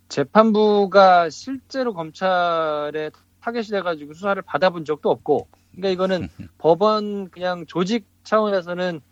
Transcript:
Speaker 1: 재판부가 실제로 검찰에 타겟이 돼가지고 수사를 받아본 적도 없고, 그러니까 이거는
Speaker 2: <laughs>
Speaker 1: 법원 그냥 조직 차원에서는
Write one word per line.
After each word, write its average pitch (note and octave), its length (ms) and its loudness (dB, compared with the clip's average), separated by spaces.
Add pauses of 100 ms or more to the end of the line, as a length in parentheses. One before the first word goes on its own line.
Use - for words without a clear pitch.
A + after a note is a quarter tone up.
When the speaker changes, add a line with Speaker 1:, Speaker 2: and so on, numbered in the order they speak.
Speaker 1:
재판부가 G3 1200 4
실제로 B3+ 640 -8
검찰에 D#3+ 1160 -4 (320)
타겟이 A#3 240 -6
돼가지고 F3 480 -6
수사를 F#3+ 280 -4
받아본 F3 440 -2
적도 D3+ 260 -2
없고, C3+ 360 -2 (240)
그러니까 F#3+ 180 -6
이거는 F#3 400 -2
Speaker 2:
<laughs> - 280 -18
Speaker 1:
법원 G3+ 720 2
그냥 F3+ 380 -6
조직 F#3 380 -2 (180)
차원에서는 F3+ 800 -2 (100)